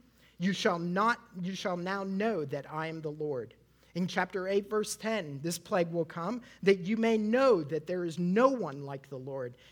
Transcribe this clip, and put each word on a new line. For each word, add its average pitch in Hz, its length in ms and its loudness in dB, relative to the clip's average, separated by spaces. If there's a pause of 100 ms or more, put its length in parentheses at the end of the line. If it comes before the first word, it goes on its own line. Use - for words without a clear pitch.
(380)
You 185 160 0
shall 180 240 2
not, 196 420 2 (220)
you 190 120 -4
shall 180 220 -2
now 185 260 -4
know 196 440 -2
that 139 260 -6
I 156 140 -4
am 160 160 -8
the 156 80 -6
Lord." 147 420 -6 (420)
In 180 140 0
chapter 185 400 -2
eight, 202 220 0
verse 214 260 -2
ten, 190 460 -4
"This 165 160 -4
plague 175 340 0
will 170 140 0
come 190 340 -4 (220)
that 196 180 6
you 190 160 -2
may 226 220 4
know 220 440 4
that 156 240 -4
there 180 180 -2
is 170 140 -4
no 190 300 6
one 156 360 -4
like 139 260 -10
the 135 80 -8
Lord." 131 360 -8 (180)